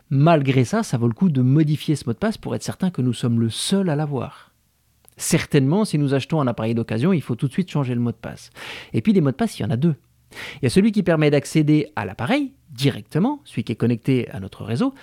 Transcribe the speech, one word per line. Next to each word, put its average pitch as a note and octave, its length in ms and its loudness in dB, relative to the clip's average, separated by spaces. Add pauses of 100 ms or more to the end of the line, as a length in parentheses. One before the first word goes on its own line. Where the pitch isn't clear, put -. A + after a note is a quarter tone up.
Malgré C3+ 560 4
ça, G#3+ 180 -2
ça - 140 -4
vaut A#2 100 2
le A2+ 60 2
coup F#3+ 160 2
de C3 120 0
modifier D3 540 2
ce - 100 -8
mot A#2 80 -2
de - 60 -10
passe G#3+ 180 -2
pour B2 160 -8
être A2+ 100 -6
certain - 280 -4
que C3+ 100 -4
nous B2+ 120 0
sommes A#2+ 260 0
le A#2 100 0
seul F#3+ 400 -2
à D3 60 0
l'avoir. C#3+ 560 -6 (680)
Certainement, D#3+ 680 2
si - 120 -2
nous C#3+ 160 0
achetons C#3 280 -2
un C3 60 0
appareil A2+ 280 -2
d'occasion, A#2 380 -2
il C#3+ 80 0
faut B2 140 -6
tout C#3 120 -4
de - 60 -6
suite F3+ 180 -4
changer B2+ 240 -2
le A#2+ 60 -2
mot A#2+ 100 -2
de - 60 -8
passe. - 320 -16 (420)
Et A2+ 100 -2
puis, G#3+ 120 2
les F#3+ 80 4
mots C#3 100 2
de - 60 -4
passe, - 200 -4
il - 40 -6
y A2 40 -4
en G#2+ 40 -4
a A2+ 80 0
deux. D3+ 180 2 (640)
Il - 20 -8
y - 20 2
a B2 40 4
celui G#3 220 4
qui G3+ 120 0
permet D#3 280 4
d'accéder D3+ 640 2
à G#2+ 80 -4
l'appareil F#3+ 480 -2 (180)
directement, C#3+ 760 -2
celui - 180 -8
qui - 80 -6
est G#2+ 60 -4
connecté A#2+ 540 0
à F#2+ 100 -10
notre G2 240 -12
réseau, E3 380 -2